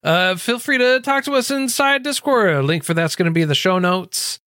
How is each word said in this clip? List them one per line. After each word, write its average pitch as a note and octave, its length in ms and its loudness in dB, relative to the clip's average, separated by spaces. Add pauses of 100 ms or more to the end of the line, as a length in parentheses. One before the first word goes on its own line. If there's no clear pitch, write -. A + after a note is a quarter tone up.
Uh, F3+ 320 2
feel A#3 220 -4
free C4 220 -2
to B3 220 2
talk C4+ 240 -2
to C#4+ 80 -4
us C4 180 0
inside C4+ 500 0
Discord. C4 480 0
A C#3+ 140 2
link D#3+ 200 0
for E3 120 -2
that's E3 200 0
gonna E3+ 140 0
be E3 140 2
in D#3 40 0
the D3 60 0
show F#3 240 0
notes. F3+ 680 -2